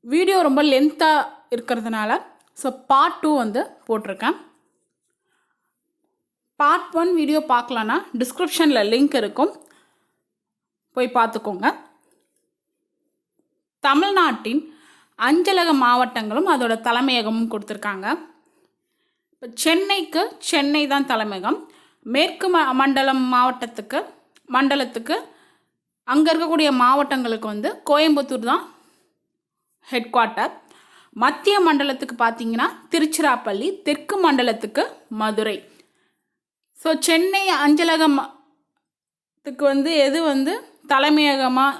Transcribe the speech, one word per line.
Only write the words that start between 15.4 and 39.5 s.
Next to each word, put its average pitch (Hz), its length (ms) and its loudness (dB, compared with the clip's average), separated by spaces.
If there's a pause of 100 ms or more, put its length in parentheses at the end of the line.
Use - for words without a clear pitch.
மாவட்டங்களும் 240 720 0
அதோட 233 320 -2
தலைமையகமும் 233 680 0
கொடுத்துருக்காங்க. 208 520 -8 (1300)
இப்ப 240 180 -20 (120)
சென்னைக்கு 359 580 0 (280)
சென்னை 294 340 0 (100)
தான் 277 180 -2
தலைமையகம். 214 480 -4 (520)
மேற்கு 320 400 -2
ம-, 302 260 2
மண்டலம் 269 420 2 (120)
மாவட்டத்துக்கு, 247 680 -2 (540)
மண்டலத்துக்கு 269 600 0 (1000)
அங்க 302 180 4
இருக்கக்கூடிய 320 380 2 (120)
மாவட்டங்களுக்கு 247 720 0
வந்து 214 180 -4 (200)
கோயம்புத்தூர் 285 600 2
தான் 302 140 0 (1300)
ஹெட் 240 240 -4
குவார்ட்டர். 226 360 0 (720)
மத்திய 302 320 2 (120)
மண்டலத்துக்கு 277 560 -2
பார்த்தீங்கன்னா 233 440 -2 (260)
திருச்சிராப்பள்ளி, 294 760 0 (180)
தெற்கு 294 380 -4
மண்டலத்துக்கு 247 600 0 (360)
மதுரை. 214 340 -2 (1300)
So 320 80 -2 (180)
சென்னை 370 360 2 (240)
அஞ்சலகம் 311 520 4
த்துக்கு - 1500 -12